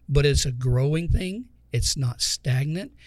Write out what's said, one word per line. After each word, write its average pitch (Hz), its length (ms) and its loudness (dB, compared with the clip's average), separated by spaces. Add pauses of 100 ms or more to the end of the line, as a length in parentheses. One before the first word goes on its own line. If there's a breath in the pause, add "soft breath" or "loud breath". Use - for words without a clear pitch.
(100)
But 143 140 4
it's 143 220 2
a 135 60 -4
growing 131 560 0
thing. 185 380 0 (240)
It's - 240 -2
not 127 280 -4
stagnant. 139 720 -2 (140 loud breath)